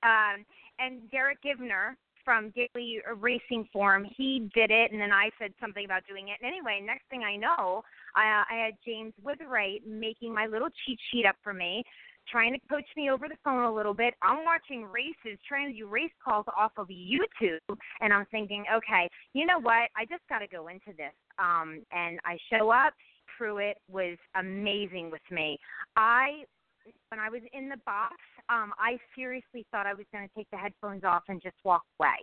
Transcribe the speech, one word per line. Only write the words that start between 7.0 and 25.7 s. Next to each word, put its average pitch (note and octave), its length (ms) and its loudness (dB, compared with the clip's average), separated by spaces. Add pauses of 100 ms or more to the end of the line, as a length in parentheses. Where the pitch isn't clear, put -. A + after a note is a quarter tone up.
thing B3+ 140 -6
I G#3 120 -2
know, A3 480 0 (320)
I, G#3+ 260 6
uh, - 80 4
I A3+ 160 -2
had A3 80 -2 (120)
James A3+ 360 -8
Witherite B3 640 -4
making A3 480 -8
my G#3+ 140 -2
little A3+ 220 -2 (160)
cheat B3 140 -6 (120)
sheet A#3+ 140 2
up G3 180 6
for G#3 100 -6
me, F#3 300 -6 (480)
trying A#3 220 2
to C4+ 60 -6 (100)
coach C#4+ 260 -4
me C#4+ 160 0
over C4+ 160 -2
the D#4 160 -12
phone B3+ 200 2
a A#3 100 2
little G#3+ 200 0
bit. A#3+ 200 2 (100)
I'm D4+ 220 2
watching C#4 400 -2
races, A3+ 600 -8
trying C#4+ 260 -4
to A3+ 60 -10
do A3 80 -12
race A#3 380 -4
calls G#3+ 220 0 (120)
off G#3+ 200 4
of G3+ 100 -8
YouTube, F#3 720 -2 (400)
and G#3 140 4
I'm G3+ 180 4
thinking, G#3 320 -6 (100)
"Okay, A3 360 4 (240)
you D4 120 0
know F4 140 4
what? A#3 360 4
I A3 140 -4
just E4+ 200 -10
gotta G#3+ 180 -4
go E3 220 -12
into F#3+ 280 -18
this." D3 160 -10 (240)
Um, E3 540 0
and E3+ 320 -4
I F3 140 -4 (120)
show A3 220 6
up. C4+ 220 8 (440)
Pruitt G#3 420 -4 (120)
was F3+ 260 -4 (180)
amazing F#3+ 760 -4
with D#3 180 -12
me. D#3 300 -4 (380)